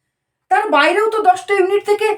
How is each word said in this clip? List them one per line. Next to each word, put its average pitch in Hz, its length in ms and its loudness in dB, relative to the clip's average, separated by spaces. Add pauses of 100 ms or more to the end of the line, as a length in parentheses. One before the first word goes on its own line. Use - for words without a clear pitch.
(520)
তার 403 120 2 (120)
বাইরেও 349 380 2
তো 440 60 -2 (100)
দশটা 370 260 -2
ইউনিট 392 340 0
থেকে 415 180 0 (100)